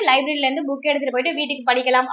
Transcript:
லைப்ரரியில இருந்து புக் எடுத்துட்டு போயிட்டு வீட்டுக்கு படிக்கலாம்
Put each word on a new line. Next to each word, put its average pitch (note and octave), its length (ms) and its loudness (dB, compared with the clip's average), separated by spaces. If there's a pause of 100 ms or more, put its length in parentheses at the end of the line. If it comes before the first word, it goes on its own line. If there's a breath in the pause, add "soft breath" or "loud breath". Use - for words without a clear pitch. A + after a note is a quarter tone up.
லைப்ரரியில C#4 400 2
இருந்து C#4+ 220 -2
புக் C#4 200 -2
எடுத்துட்டு C4+ 260 -2
போயிட்டு C4 240 -2
வீட்டுக்கு C#4 300 -4
படிக்கலாம் B3+ 440 2